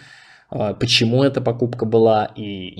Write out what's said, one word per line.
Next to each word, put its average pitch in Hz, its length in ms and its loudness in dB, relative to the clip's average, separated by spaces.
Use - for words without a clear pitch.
А, 104 240 -4
почему 120 480 2
эта 135 180 0
покупка 120 440 -2
была, 110 400 4
и, 101 560 -10